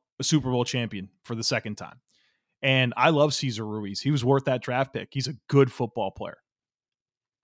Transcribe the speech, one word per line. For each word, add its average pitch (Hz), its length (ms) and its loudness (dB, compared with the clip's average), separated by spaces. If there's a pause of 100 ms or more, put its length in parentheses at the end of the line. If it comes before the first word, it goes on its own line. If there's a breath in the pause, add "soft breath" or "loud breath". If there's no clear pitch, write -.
(180)
a 135 60 -6
Super 131 260 2
Bowl 123 140 0
champion 107 440 -6 (140)
for 120 120 -10
the 113 100 -4
second 110 320 -4
time. - 240 -16 (600)
And 131 340 2
I 135 140 6
love 147 220 4
Cesar 113 320 -4
Ruiz. 104 360 -6
He 139 100 -2
was 135 140 0
worth 135 220 4
that 127 140 0
draft 131 320 -4
pick. 95 200 -8
He's 131 160 -4
a 147 80 -10 (120)
good 139 240 6
football 110 380 -4
player. - 280 -12 (1040)